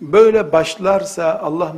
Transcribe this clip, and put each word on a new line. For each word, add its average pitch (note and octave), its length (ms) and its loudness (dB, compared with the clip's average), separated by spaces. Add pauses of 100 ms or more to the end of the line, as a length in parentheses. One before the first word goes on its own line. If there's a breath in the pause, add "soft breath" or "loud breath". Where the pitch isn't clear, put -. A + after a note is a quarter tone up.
Böyle G#3+ 500 4
başlarsa F3 920 -2
Allah D#3 340 -4